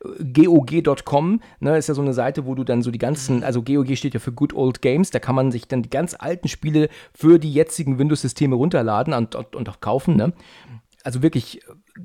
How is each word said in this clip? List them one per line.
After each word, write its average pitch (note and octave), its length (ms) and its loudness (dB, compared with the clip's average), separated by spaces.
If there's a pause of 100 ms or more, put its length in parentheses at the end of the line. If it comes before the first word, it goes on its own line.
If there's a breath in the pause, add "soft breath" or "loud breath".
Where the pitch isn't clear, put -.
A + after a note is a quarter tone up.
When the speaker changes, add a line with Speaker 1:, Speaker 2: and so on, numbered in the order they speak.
Speaker 1:
äh, - 200 -12
G C#3+ 240 6
O E3 140 8
G D3+ 200 -2
dot C#3 220 0
com, E3 360 2 (200 loud breath)
ne, D3+ 180 2
ist D3 100 -4
ja D3+ 60 0
so C#3+ 80 -2
eine C3+ 100 0
Seite, B2+ 340 -2
wo C3 80 -6
du C3 100 -4
dann A#2+ 180 0
so A#2+ 80 -4
die A#2 80 -6
ganzen, C3 400 -2
Speaker 2:
Mhm. A2+ 60 -6
Speaker 1:
also B2 180 -2
G C#3 160 0
O C#3 60 4
G C3 120 -2
steht C3+ 180 -4
ja A2+ 60 -4
für B2+ 120 -8
Good C#3+ 220 -2
Old C3 280 -2
Games, C#3+ 280 2
da B2 100 0
kann B2+ 160 -2
man C3 160 2
sich A#2+ 160 -8
dann B2+ 140 -2
die A#2+ 80 -10
ganz D#3+ 280 -4
alten F3 300 -6
Spiele D3+ 400 0 (260 loud breath)
für E3 240 8
die D3+ 140 -6
jetzigen C#3+ 460 0
Windows-Systeme C#3+ 580 0
runterladen C3+ 580 0
und, A#2 200 -2
und, - 220 -12
und A2 120 -10
auch - 120 -16
kaufen, C3+ 360 0
ne? A#2+ 160 2 (720 loud breath)
Also B2+ 180 -6
wirklich, - 400 -2
äh, - 100 -20 (320)